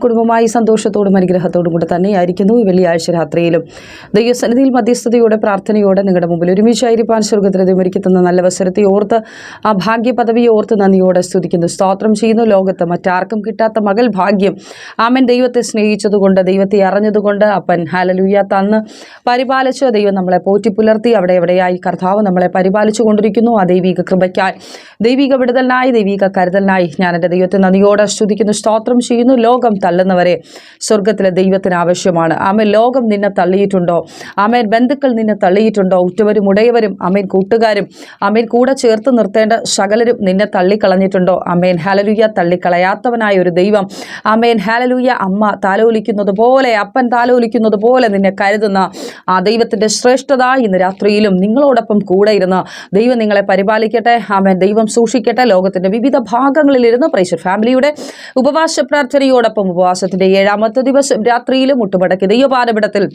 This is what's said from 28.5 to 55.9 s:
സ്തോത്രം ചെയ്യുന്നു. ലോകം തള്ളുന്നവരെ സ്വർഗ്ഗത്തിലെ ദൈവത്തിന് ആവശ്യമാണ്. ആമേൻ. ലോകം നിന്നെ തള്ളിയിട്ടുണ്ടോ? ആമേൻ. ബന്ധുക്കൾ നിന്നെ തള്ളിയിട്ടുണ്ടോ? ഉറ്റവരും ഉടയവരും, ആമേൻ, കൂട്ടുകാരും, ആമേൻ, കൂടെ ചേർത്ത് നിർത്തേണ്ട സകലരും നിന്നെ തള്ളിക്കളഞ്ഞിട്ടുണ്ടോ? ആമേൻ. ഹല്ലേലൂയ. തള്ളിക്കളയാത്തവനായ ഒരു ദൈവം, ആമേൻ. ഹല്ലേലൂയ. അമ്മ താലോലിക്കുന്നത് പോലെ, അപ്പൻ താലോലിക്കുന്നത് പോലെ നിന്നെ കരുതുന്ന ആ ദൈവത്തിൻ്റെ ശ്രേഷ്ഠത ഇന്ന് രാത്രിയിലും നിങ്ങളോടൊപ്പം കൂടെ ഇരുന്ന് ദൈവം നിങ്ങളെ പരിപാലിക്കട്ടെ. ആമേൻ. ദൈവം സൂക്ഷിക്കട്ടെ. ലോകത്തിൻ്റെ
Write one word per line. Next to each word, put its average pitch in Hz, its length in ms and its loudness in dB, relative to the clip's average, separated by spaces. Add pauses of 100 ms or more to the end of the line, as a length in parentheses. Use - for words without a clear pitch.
സ്തോത്രം 226 480 0
ചെയ്യുന്നു. 240 260 2 (120)
ലോകം 240 280 2 (120)
തള്ളുന്നവരെ 180 500 2 (520)
സ്വർഗ്ഗത്തിലെ 202 520 0
ദൈവത്തിന് 190 420 0
ആവശ്യമാണ്. 165 540 0 (120)
ആമേൻ. 214 280 2
ലോകം 247 360 2
നിന്നെ 202 180 0 (100)
തള്ളിയിട്ടുണ്ടോ? 185 580 0 (460)
ആമേൻ. 233 300 0
ബന്ധുക്കൾ 262 360 0 (100)
നിന്നെ 214 240 0
തള്ളിയിട്ടുണ്ടോ? 196 540 2 (100)
ഉറ്റവരും 208 440 0
ഉടയവരും, 220 420 0 (140)
ആമേൻ, 196 260 -2
കൂട്ടുകാരും, 202 540 0 (400)
ആമേൻ, 220 260 0
കൂടെ 254 300 2
ചേർത്ത് 220 340 2
നിർത്തേണ്ട 214 360 0 (220)
സകലരും 220 420 0 (100)
നിന്നെ 190 280 0
തള്ളിക്കളഞ്ഞിട്ടുണ്ടോ? 190 800 0 (180)
ആമേൻ. 180 220 0 (100)
ഹല്ലേലൂയ. 202 520 0
തള്ളിക്കളയാത്തവനായ 185 1080 0
ഒരു 175 160 0
ദൈവം, 202 280 0 (380)
ആമേൻ. 226 320 2 (100)
ഹല്ലേലൂയ. 247 420 0 (180)
അമ്മ 202 240 0 (140)
താലോലിക്കുന്നത് 208 760 0
പോലെ, 254 320 2 (100)
അപ്പൻ 247 220 -2 (120)
താലോലിക്കുന്നത് 233 680 0
പോലെ 247 300 2
നിന്നെ 196 260 0
കരുതുന്ന 202 380 0 (500)
ആ 185 80 2 (120)
ദൈവത്തിൻ്റെ 226 380 0 (100)
ശ്രേഷ്ഠത 254 460 0 (220)
ഇന്ന് 185 200 0
രാത്രിയിലും 202 580 0
നിങ്ങളോടൊപ്പം 226 560 2 (120)
കൂടെ 202 280 2
ഇരുന്ന് 185 220 0 (380)
ദൈവം 247 240 2
നിങ്ങളെ 202 280 0
പരിപാലിക്കട്ടെ. 214 680 0 (220)
ആമേൻ. 190 260 2
ദൈവം 214 300 2
സൂക്ഷിക്കട്ടെ. 233 480 0 (100)
ലോകത്തിൻ്റെ 185 420 0